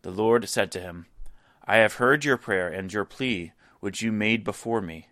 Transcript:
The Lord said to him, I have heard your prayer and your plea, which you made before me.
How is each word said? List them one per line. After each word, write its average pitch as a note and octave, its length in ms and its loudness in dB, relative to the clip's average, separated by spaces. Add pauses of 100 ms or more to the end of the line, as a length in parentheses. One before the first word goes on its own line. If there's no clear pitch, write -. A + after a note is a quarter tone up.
The F#2 80 -10
Lord A2 360 2
said G2+ 260 -2
to F#2 80 -8
him, F2 260 -14 (580)
I G#2 120 4
have A2 180 6
heard C#3+ 320 4
your C3 100 4
prayer F#2 320 -2
and F#2+ 240 -8
your G#2 140 -2
plea, G2+ 460 -4 (280)
which G2 220 -6
you A2+ 100 0
made G#2+ 320 0
before A2+ 380 -4
me. D#2+ 300 -12